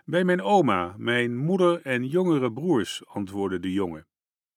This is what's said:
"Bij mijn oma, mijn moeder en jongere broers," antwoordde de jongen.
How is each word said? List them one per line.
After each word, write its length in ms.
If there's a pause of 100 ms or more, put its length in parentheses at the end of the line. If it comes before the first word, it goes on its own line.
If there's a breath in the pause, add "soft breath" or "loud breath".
"Bij 200
mijn 180
oma, 560
mijn 380
moeder 460
en 240
jongere 460
broers," 540
antwoordde 540
de 120
jongen. 360 (480)